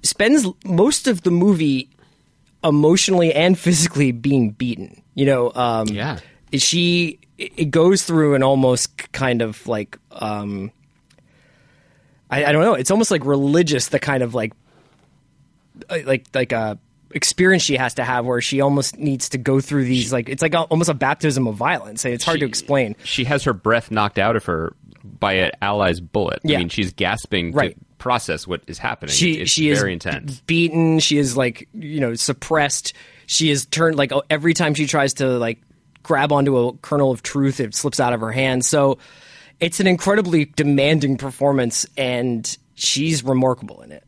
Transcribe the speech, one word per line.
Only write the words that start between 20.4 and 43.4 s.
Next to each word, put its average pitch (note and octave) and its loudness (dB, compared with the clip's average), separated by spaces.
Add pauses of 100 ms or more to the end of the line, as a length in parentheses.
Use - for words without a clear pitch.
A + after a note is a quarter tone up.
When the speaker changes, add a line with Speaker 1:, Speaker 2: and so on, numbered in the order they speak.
Speaker 1:
like D#3+ 0
a, E3 2
almost D#3+ 0
a C#3+ 0
baptism C3+ 0
of A2 -4
violence, A2 -4
and B2 -2
it's A#2+ -6
hard E3 0
to D3 0
Speaker 2:
She - -4
Speaker 1:
explain. A#2+ -2
Speaker 2:
she - -4
has C#3 -2
her C3 0
breath A2 -2
knocked G#2 -2
out G#2+ 2
of G#2 -4
her E2 -4 (300)
by G2+ -4
an F#2 0 (100)
ally's G2+ 0
bullet. F2+ -4
Speaker 1:
Yeah. D3 0
Speaker 2:
I - -2
mean, F2 -4
she's F#2+ -4
gasping F#2 -4
Speaker 1:
Right. C3 -2
Speaker 2:
to - -20 (140)
process A2+ -4
what F2+ -6
is - -14
happening. D2 -6
Speaker 1:
She, F3 2
Speaker 2:
It's, D#3 -4
it's C#3 -2
Speaker 1:
she D#3 2
is D3 2
Speaker 2:
very G2 0
intense. F2 -8
Speaker 1:
beaten. E3 2
She D3+ 0
is, C3 0
like, B2+ -4
you D#3 -8
know, A#2+ -2
suppressed. C#3+ -2 (320)
She D#3+ 0
is C#3 0
turned, D#3+ 0
like, C#3 0
oh, C#3 0
every D#3 2
time D#3 0
she D3+ -2
tries C#3 0
to, C3 0
like, A#2 -4 (420)
grab C#3+ 0
onto C#3 2
a B2 2
kernel C#3 0
of A#2 -6
truth, C#3 -2
it A2 -4
slips - -4
out B2 2
of A#2 -4
her A2 -6
hand. B2+ 0
So C#3 2 (640)
it's E3+ -4
an F#3+ 2
incredibly F3+ 2
demanding C#3+ 2
performance, C3+ -2 (100)
and B2 -4 (180)
she's D3 -2
remarkable B2+ -2